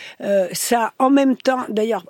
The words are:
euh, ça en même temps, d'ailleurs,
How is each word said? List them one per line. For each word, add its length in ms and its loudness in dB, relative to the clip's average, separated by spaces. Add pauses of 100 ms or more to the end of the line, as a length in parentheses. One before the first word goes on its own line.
(220)
euh, 320 0
ça 460 -2
en 100 4
même 260 4
temps, 320 -2
d'ailleurs, 420 -2